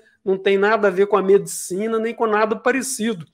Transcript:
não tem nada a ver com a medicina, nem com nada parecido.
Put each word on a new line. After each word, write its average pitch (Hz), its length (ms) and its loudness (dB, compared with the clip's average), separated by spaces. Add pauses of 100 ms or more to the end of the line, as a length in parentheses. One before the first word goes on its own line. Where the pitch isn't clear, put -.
(240)
não 190 140 0
tem 196 180 2
nada 208 320 2
a - 20 4
ver 190 160 2
com 202 100 0
a 190 60 2
medicina, 196 760 0
nem 226 160 -4
com - 120 -2
nada 214 300 0
parecido. 226 760 -4